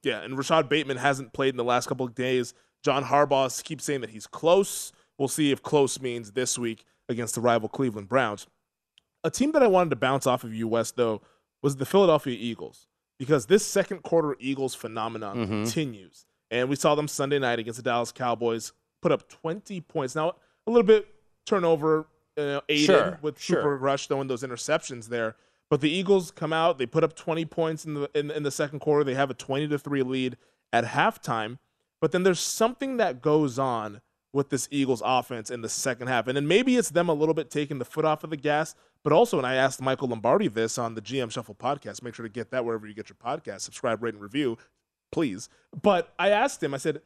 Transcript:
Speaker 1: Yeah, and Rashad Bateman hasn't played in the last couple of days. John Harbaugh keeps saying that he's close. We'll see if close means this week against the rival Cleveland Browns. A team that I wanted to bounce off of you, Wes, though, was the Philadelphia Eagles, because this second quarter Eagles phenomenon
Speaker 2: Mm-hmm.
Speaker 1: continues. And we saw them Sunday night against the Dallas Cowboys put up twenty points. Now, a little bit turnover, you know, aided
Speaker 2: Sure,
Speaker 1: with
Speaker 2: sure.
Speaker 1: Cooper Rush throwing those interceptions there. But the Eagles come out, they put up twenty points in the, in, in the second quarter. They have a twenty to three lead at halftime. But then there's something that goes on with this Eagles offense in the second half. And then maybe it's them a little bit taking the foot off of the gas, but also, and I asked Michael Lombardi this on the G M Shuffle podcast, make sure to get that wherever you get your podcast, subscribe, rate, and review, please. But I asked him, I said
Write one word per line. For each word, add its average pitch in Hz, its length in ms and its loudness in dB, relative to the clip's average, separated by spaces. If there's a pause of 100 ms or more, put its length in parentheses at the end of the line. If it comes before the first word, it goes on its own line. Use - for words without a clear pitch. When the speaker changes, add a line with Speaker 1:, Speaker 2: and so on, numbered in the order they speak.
Speaker 1:
Yeah, 113 180 -2
and 127 160 -8
Rashad 147 320 2
Bateman 139 280 0
hasn't 135 360 0
played 135 160 0
in 127 80 -4
the 120 60 -2
last 120 240 0
couple 127 180 -4
of 117 100 -12
days. 127 380 -2 (300)
John 156 200 2
Harbaugh 135 600 2
keeps 151 200 -12
saying 139 180 -4
that 113 100 -10
he's 107 160 -18
close. - 640 0 (240)
We'll 135 100 0
see 143 240 2
if 123 100 0
close 139 380 2
means 120 320 -8
this 127 260 -2
week 117 280 -6 (240)
against 117 260 -4
the 117 60 -4
rival 117 260 4
Cleveland 107 400 -4
Browns. 113 400 0 (800)
A 160 40 2
team 277 220 0
that 311 120 4
I 233 40 8
wanted 180 220 6
to 139 80 2
bounce 131 280 0
off 123 200 2
of 110 80 -10
you, 113 160 -2
Wes, 113 220 0
though, 113 300 0 (400)
was 139 140 0
the 135 100 -4
Philadelphia 156 540 4
Eagles, 98 480 -10 (300)
because 131 300 0
this 202 180 4
second 190 380 -2
quarter 151 360 0
Eagles 135 360 -4
phenomenon 110 600 -8
Speaker 2:
Mm-hmm. 107 280 -2
Speaker 1:
continues. 113 600 -6 (240)
And 123 200 -2
we 139 80 0
saw 151 180 4
them 151 140 -2
Sunday 143 300 -2
night 120 200 0
against 113 180 -8
the 123 60 -16
Dallas 120 300 -2
Cowboys 117 580 -2 (300)
put 165 100 2
up - 160 0
twenty 190 540 -10
points. 135 340 -6
Now, 156 200 -2 (300)
a 220 60 -2
little 233 160 6
bit 214 200 6 (380)
turnover, 160 640 2 (300)
you 147 60 -2
know, 143 260 -2
aided 151 160 4
Speaker 2:
Sure, 143 360 6
Speaker 1:
with 147 180 -4
Speaker 2:
sure. - 180 0
Speaker 1:
Cooper 143 200 0
Rush 135 300 -2
throwing 139 200 -2
those 127 160 -4
interceptions 127 640 -4
there. 113 280 -4 (340)
But 143 120 2
the 151 100 2
Eagles 185 400 2
come 156 220 -6
out, 160 260 2
they 127 60 0
put 160 180 2
up 156 120 0
twenty 165 300 -4
points 160 400 -4
in 156 100 -8
the, 143 200 -4
in, 147 160 -2
in 151 120 -4
the 143 80 -2
second 147 280 -4
quarter. 147 240 2
They 135 120 0
have 139 140 0
a 123 60 -8
twenty 143 320 -4
to 147 100 -2
three 139 240 -2
lead 127 360 -2 (360)
at 117 120 4
halftime. 123 720 -2 (420)
But 160 120 0
then 180 100 2
there's 185 160 4
something 254 580 -2
that 160 240 0
goes 151 380 2
on 110 400 -4 (320)
with 139 180 -2
this 139 220 -2
Eagles 135 320 0
offense 120 480 -2
in 120 100 -8
the 110 80 -6
second 123 380 -4
half. 120 200 0
And 131 100 -2
then 143 100 -2
maybe 247 300 4
it's 208 140 0
them 170 180 2
a 160 40 2
little 156 200 2
bit 151 180 -4
taking 147 260 -4
the 123 80 -6
foot 156 200 -4
off 151 180 0
of 165 60 -14
the 156 80 -6
gas, 147 360 0 (300)
but 147 80 2
also, 196 260 6
and 127 80 0
I 127 100 0
asked 131 260 2
Michael 131 260 -2
Lombardi 123 400 2
this 113 300 -2
on 117 180 -4
the 110 60 -8
G 120 200 -4
M 113 80 -4
Shuffle 107 260 -10
podcast, 127 460 -6
make 120 140 -12
sure 120 100 -12
to 107 60 -10
get 110 200 -10
that 127 140 -2
wherever 110 220 -4
you 107 60 -18
get 104 160 -14
your - 140 -20
podcast, 117 380 -8
subscribe, 113 400 -4
rate, 113 120 -4
and 104 100 -16
review, 120 340 -2 (540)
please. 120 380 -2 (320)
But 185 360 2
I 190 120 2
asked 214 340 0
him, 139 100 -4
I 139 40 -6
said 151 280 -4